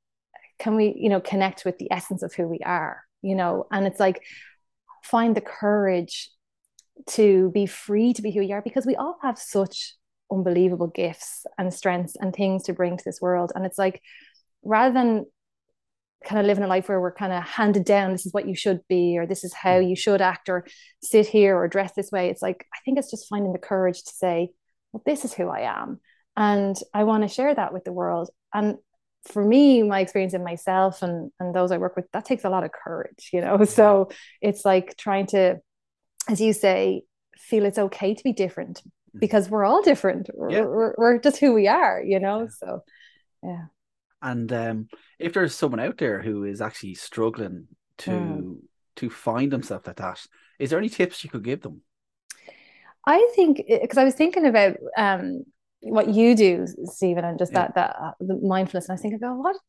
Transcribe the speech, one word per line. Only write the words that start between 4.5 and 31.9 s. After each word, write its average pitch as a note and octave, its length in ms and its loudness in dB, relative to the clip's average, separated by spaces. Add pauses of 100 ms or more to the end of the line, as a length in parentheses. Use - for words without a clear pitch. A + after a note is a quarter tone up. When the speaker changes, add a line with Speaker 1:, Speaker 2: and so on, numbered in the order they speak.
Speaker 1:
find A3+ 320 2
the G#3 60 -2
courage G3+ 880 -2 (800)
to F#3+ 440 4
be G3+ 140 0
free G#3+ 480 0
to A3 80 -6
be G#3 100 -4
who G3+ 100 -2
you G3 140 -4
are, G#3 60 -6
because A#3 240 -4
we C4 100 0
all E4+ 260 -6
have B3+ 180 -4
such - 560 -6 (360)
unbelievable F3+ 560 2
gifts - 580 -8 (120)
and F3+ 160 -4
strengths F3+ 460 -2
and F#3 140 -4
things F#3+ 300 -2
to F#3 100 -6
bring F3+ 240 -2
to - 80 -14
this F#3 160 -10
world. F3+ 340 0
And F#3 100 -6
it's F#3 120 -8
like, F#3+ 240 -2 (640)
rather A3+ 300 2
than A#3 320 2 (1000)
kind G#3+ 140 -2
of G3+ 80 2
living G3+ 160 2
a G3 40 -2
life F#3 220 0
where F#3+ 120 0
we're F3+ 120 -4
kind F#3+ 200 -6
of F3 100 -6
handed G3+ 420 0
down, G3+ 280 2
"This F3+ 120 -6
is F3+ 80 -10
what G3+ 140 -2
you F#3 80 -6
should F#3 320 -2
be," F3 300 2
or E3+ 100 -2
"This F#3 160 -6
is F3+ 100 -10
how F#3 260 2
Speaker 2:
Mm. F#3 100 2
Speaker 1:
you F#3 60 0
should G3 260 2
act," F#3 280 -2
or F3+ 160 -4 (360)
"Sit G#3+ 260 4
here," G3 300 6
or F3 100 2
"Dress F#3+ 260 -2
this G3 180 -8
way," F3+ 180 0
it's F#3+ 120 -8
like, - 320 -6
I - 120 -16
think C4 120 0
it's C#4 140 -6
just - 180 -14
finding G3+ 240 -4
the F3+ 60 -6
courage F#3 440 -2
to - 100 -18
say, F3+ 380 -2 (420)
"Well, A3 120 -14
this D4 200 -2
is A3+ 80 -8
who F3+ 160 -6
I A2 120 -6
am." - 380 -8 (380)
And G3+ 400 0 (160)
I G#3 100 2
wanna G#3+ 240 2
share C4+ 260 0
that G3+ 200 -4
with F3+ 100 -10
the F#3 100 -10
world. F3 360 -4 (240)
And G#3 240 -2 (480)
for G#3 200 -4
me, B3+ 380 8
my G3+ 160 2
experience F#3+ 340 0
in F3+ 100 -4
myself F#3 600 0
and, E3+ 360 -6
and F3+ 160 -6
those F3+ 160 2
I F3 60 0
work F3+ 180 -4